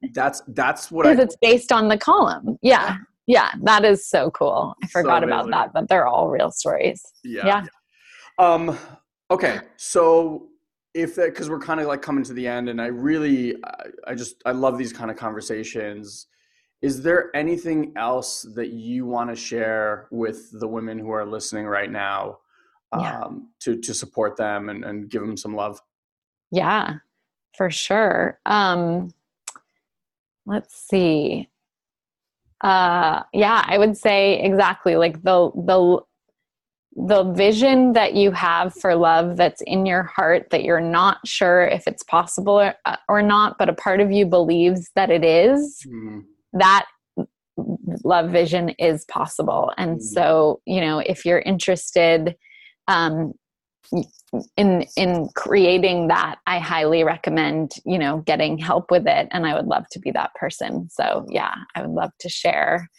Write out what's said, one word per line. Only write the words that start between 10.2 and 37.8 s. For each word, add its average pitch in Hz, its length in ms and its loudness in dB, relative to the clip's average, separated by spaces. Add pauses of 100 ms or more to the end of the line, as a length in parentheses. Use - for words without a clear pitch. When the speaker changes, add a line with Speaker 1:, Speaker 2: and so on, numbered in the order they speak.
Speaker 1:
if 165 220 -4
that, 170 180 -2
'cause 151 160 -10
we're 160 80 -6
kinda, 156 260 -6
like, 143 160 -4
coming 139 240 -4
to 127 80 -14
the 123 140 -8
end, 123 220 -6
and 117 120 -6
I 117 60 -6
really, 131 760 -2
I, - 220 -14 (220)
I 123 60 -8
just, 120 320 -14
I 127 60 -2
love 131 260 0
these 120 140 -8
kind 113 180 -10
of 110 60 -10
conversations. 107 1120 -10 (540)
Is 131 200 -4
there 170 340 0
anything 160 580 -4
else 123 460 -4 (140)
that 117 160 -6
you 120 340 -8
wanna 120 320 -6
share 110 720 -6
with 113 480 -8
the 110 80 -8
women 110 320 -10
who 110 120 -12
are 107 160 -6
listening 107 400 -10
right 101 240 -6
now, 101 480 -8 (600)
Speaker 2:
Yeah. 113 220 -6
Speaker 1:
um, - 300 -14 (100)
to, 117 160 -4
to 117 160 -10
support 104 460 -6
them 104 320 -6
and, 104 120 -12
and 104 280 -12
give 113 100 -6
them 107 160 -8
some 104 180 -12
love? 104 240 -8 (720)
Speaker 2:
Yeah, 180 460 -2 (580)
for 185 160 -2
sure. - 760 0
Um, 180 640 0 (1400)
let's 208 280 -6
see. 160 760 0 (1120)
Uh, 175 600 2 (100)
yeah, 208 340 2
I 190 120 2
would 208 180 2
say 196 460 2
exactly, 190 540 2
like, 165 260 0
the, 180 320 4
the, 180 460 4 (960)
the 190 360 2
vision 240 600 4